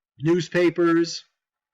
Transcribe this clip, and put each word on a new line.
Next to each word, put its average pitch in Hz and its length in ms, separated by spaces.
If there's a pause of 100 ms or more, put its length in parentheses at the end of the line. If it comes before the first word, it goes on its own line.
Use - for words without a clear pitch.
(200)
newspapers, 170 1040 (500)